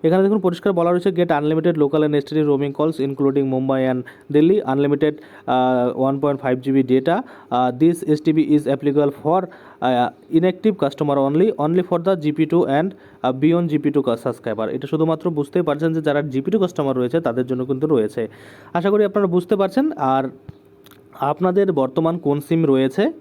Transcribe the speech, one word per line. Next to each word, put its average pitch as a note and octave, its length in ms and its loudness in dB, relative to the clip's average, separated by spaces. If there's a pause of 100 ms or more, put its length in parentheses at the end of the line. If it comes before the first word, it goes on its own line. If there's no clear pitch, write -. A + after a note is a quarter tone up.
এখানে F3+ 200 4
দেখুন G#3 220 2
পরিষ্কার F3 320 0
বলা E3+ 140 2
রয়েছে, F3+ 240 0
"Get F3 120 0 (100)
unlimited D#3+ 440 0
local D3+ 220 2
and D3+ 80 0 (100)
S - 40 -10
T - 80 -12
D - 20 2 (120)
roaming C#3 280 0
calls D#3 180 0 (120)
including C#3 460 0
Mumbai C3 280 0 (100)
and B2+ 100 -2 (320)
Delhi, D#3+ 240 4 (160)
unlimited, C#3+ 480 0
আহ, B2+ 640 0 (140)
ওয়ান C3+ 200 0
পয়েন্ট C#3+ 220 0
ফাইভ B2+ 120 0 (100)
জিবি C3+ 260 2
data, C3+ 280 2
আহ, B2+ 500 -4 (120)
this E3+ 160 4 (200)
S - 80 -8
T - 100 2
B D#3+ 40 2 (160)
is D3 80 2 (100)
applicable C#3+ 480 0
for, E3+ 240 0
আহ, B2+ 640 -2 (280)
inactive F3+ 460 0
customer C#3 340 -2 (100)
only, D#3+ 200 2 (180)
only F3 240 0
for F3 180 0
the G3 60 2 (100)
G - 20 -4 (120)
P - 20 -6 (120)
two E3+ 120 2 (140)
and, F3+ 180 0
আহ, - 460 -6
beyond E3+ 300 2
G - 20 -2 (100)
P - 20 -4 (100)
two C#3 80 2 (220)
subscriber।" A2+ 500 -4
এটা B2+ 160 -8
শুধুমাত্র D#3+ 340 -2 (120)
বুঝতেই D3 300 -2
পারছেন D3+ 280 -2
যে D#3+ 120 -2
যারা D3 140 0 (120)
জিপিটু E3 300 -2
কাস্টমার C#3+ 360 -2
রয়েছে B2 180 0 (100)
তাদের B2 220 -2
জন্য B2+ 200 -2
কিন্তু C#3 160 -2 (100)
রয়েছে। A2+ 260 0 (560)
আশা F3+ 160 0
করি G#3 160 4
আপনারা G3+ 260 0
বুঝতে F3+ 260 0
পারছেন। G3 240 0 (300)
আর C3+ 100 0 (1040)
আপনাদের F#3 360 2 (140)
বর্তমান E3 340 0 (100)
কোন C#3+ 120 0 (100)
সিম E3 140 2 (100)
রয়েছে C3 320 2 (180)